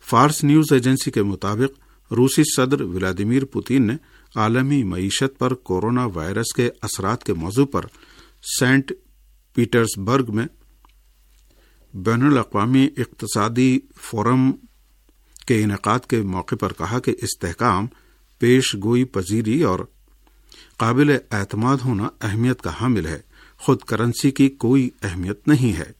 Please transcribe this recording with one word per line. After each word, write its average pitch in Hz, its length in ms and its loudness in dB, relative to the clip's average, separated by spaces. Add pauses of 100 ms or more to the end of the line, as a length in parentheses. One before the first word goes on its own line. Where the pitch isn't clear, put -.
فارس 139 360 2
نیوز 151 280 4
ایجنسی 131 380 2
کے 113 120 -2
مطابق 101 580 -4 (320)
روسی 131 300 2 (140)
صدر 135 240 0
ولادیمیر 95 640 -2
پوتین 123 420 0
نے 104 60 0 (420)
عالمی 127 480 0
معیشت 98 560 -2
پر 127 160 0
کورونا 117 500 -2
وائرس 98 480 -4
کے 120 180 0 (120)
اثرات 104 420 -4
کے 107 80 -4
موضوع 95 340 0
پر 95 200 -6 (720)
سینٹ 135 320 2 (640)
پیٹرز 117 440 0
برگ 113 360 -2
میں 117 120 -2 (1500)
بین 113 280 0
الاقوامی 131 760 2
اقتصادی 117 800 0 (180)
فورم 127 560 2 (960)
کے 110 180 2
انعقاد 104 360 0
کے 117 220 -2
موقع 92 320 -4
پر 98 180 -4
کہا 95 260 -4
کہ 131 240 -2
استحکام، 101 640 -2 (520)
پیش 123 460 4
گوئی 123 200 2
پذیری 110 580 -2
اور 92 160 0 (1000)
قابل 131 400 2 (140)
اعتماد 110 460 -2
ہونا 120 320 -2 (120)
اہمیت 117 420 -2
کا 90 80 -6 (100)
حامل 107 260 0
ہے، 80 120 -8 (400)
خود 135 220 2
کرنسی 120 500 -2
کی 135 180 4
کوئی 131 420 0 (120)
اہمیت 92 460 -6
نہیں 127 240 4
ہے۔ 80 280 -8